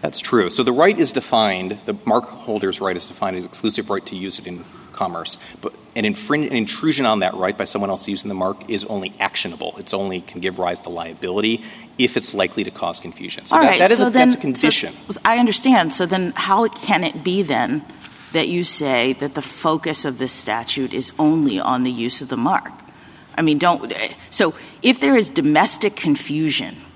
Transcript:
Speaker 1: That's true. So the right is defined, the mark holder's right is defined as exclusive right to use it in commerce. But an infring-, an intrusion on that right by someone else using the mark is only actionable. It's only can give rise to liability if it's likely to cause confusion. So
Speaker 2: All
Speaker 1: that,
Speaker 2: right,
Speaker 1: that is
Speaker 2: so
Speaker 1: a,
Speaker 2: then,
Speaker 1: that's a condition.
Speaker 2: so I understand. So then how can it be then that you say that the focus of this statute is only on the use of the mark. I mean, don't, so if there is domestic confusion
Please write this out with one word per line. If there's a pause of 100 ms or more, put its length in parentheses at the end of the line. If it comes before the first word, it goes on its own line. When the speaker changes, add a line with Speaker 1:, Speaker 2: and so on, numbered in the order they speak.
Speaker 1:
That's
true.
So
the
right
is
defined,
the
mark
holder's
right
is
defined
as
exclusive
right
to
use
it
in (300)
commerce. (240)
But (220)
an
infring-,
an
intrusion
on
that
right
by
someone
else
using
the
mark
is
only
actionable.
It's
only
can
give
rise
to
liability (340)
if
it's
likely
to
cause
confusion.
So
Speaker 2:
All
Speaker 1:
that,
Speaker 2:
right,
Speaker 1:
that
is
Speaker 2:
so
Speaker 1:
a,
Speaker 2:
then,
Speaker 1:
that's
a
condition. (160)
Speaker 2:
so
I
understand.
So
then
how
can
it
be
then (480)
that
you
say
that
the
focus
of
this
statute
is
only
on
the
use
of
the
mark. (640)
I
mean,
don't, (360)
so (280)
if
there
is
domestic
confusion (180)